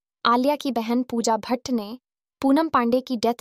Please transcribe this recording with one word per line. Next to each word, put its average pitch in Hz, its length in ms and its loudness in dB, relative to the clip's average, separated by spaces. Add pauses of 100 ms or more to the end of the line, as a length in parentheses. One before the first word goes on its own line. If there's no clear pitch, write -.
(260)
आलिया 254 300 2
की 277 160 -4
बहन 233 300 -2
पूजा 233 340 -2
भट्ट 247 340 -4
ने 226 280 -4 (420)
पूनम 285 280 2
पांडे 240 320 2
की 254 160 -6
डेथ 226 240 0